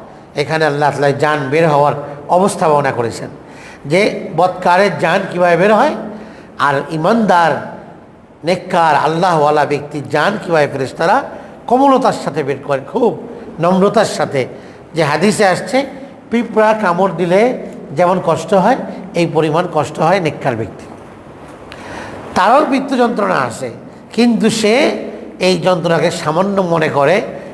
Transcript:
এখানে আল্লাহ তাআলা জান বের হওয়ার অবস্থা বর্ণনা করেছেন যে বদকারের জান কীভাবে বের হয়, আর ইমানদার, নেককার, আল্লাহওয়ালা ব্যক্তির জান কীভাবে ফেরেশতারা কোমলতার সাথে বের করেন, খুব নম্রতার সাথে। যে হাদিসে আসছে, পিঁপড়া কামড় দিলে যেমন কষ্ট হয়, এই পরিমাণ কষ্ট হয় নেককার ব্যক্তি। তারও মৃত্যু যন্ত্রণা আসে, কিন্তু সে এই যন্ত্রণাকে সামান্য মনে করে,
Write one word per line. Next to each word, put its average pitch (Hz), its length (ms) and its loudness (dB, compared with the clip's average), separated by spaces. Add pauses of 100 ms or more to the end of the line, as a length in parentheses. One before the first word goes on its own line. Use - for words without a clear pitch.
(360)
এখানে 156 300 0
আল্লাহ 143 260 2
তাআলা 143 200 2
জান 147 400 0
বের 160 180 4
হওয়ার 147 240 4 (360)
অবস্থা 185 400 2
বর্ণনা 143 220 2
করেছেন 117 380 -4 (560)
যে 185 520 0
বদকারের 180 640 2
জান 175 200 0 (140)
কীভাবে 175 240 4
বের 208 160 4
হয়, 269 220 2 (640)
আর 139 220 0 (100)
ইমানদার, 170 800 2 (720)
নেককার, 165 520 2
আল্লাহওয়ালা 151 680 2
ব্যক্তির 143 440 -6
জান 170 360 0
কীভাবে 156 220 2
ফেরেশতারা 139 560 0 (440)
কোমলতার 262 460 4
সাথে 156 300 -6
বের 135 200 -4
করেন, 135 280 -2
খুব 202 320 -2 (360)
নম্রতার 190 460 2
সাথে। 127 420 -2 (460)
যে 160 100 0
হাদিসে 170 420 2
আসছে, 247 400 0 (460)
পিঁপড়া 220 420 2
কামড় 190 440 2
দিলে 185 400 2 (380)
যেমন 180 300 2
কষ্ট 165 280 -2
হয়, 202 220 4 (400)
এই 170 180 2
পরিমাণ 160 400 0
কষ্ট 151 260 -2
হয় 175 200 2
নেককার 143 360 -2
ব্যক্তি। - 300 -10 (1500)
তারও 240 300 4
মৃত্যু 269 320 -2
যন্ত্রণা 202 380 0
আসে, 127 340 -4 (440)
কিন্তু 220 360 2
সে 220 420 2 (480)
এই 185 180 2
যন্ত্রণাকে 165 540 0
সামান্য 190 500 0
মনে 165 280 0
করে, 143 320 2 (320)